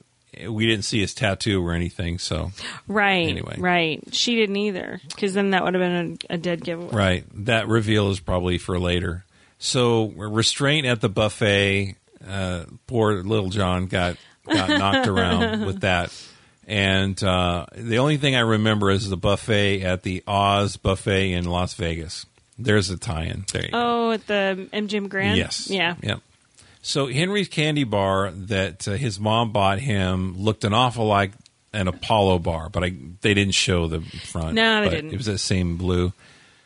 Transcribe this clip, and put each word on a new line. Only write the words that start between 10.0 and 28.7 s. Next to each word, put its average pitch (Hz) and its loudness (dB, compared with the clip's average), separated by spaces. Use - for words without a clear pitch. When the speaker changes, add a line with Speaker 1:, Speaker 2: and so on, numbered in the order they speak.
Speaker 1:
restraint 113 0
at 120 0
the 117 2
buffet. 101 2
Uh, 92 -4
poor 107 2
Little 101 0
John 92 0
got, 90 0
got 294 0
knocked 294 2
Speaker 2:
<laughs> - 2
Speaker 1:
around 220 2
with 98 -4
that. 90 2
And, 95 0
uh, 90 0
the 117 -2
only 147 2
thing 135 0
I - 2
remember 107 4
is 98 2
the 92 -2
buffet 101 2
at 92 -2
the 90 -6
Oz 101 2
Buffet 95 0
in 87 0
Las 87 -2
Vegas. 82 -6
There's 113 2
a 92 -2
tie-in. 87 -6
There 90 -2
you - -6
go. 233 -2
Speaker 2:
Oh, 233 0
at 220 -4
the 190 -2
M 214 -4
G 202 -4
M 202 -4
Grand? 196 0
Speaker 1:
Yes. - -4
Speaker 2:
Yeah. 175 0
Speaker 1:
Yep. - -4
So 143 -2
Henry's 180 0
Candy 151 0
Bar 98 2
that, 95 -4